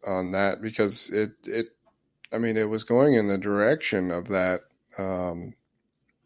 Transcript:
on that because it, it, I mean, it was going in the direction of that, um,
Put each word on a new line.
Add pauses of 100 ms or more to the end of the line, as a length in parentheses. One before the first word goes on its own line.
on
that
because
it, (140)
it, (640)
I
mean,
it
was
going
in
the
direction
of
that, (360)
um, (720)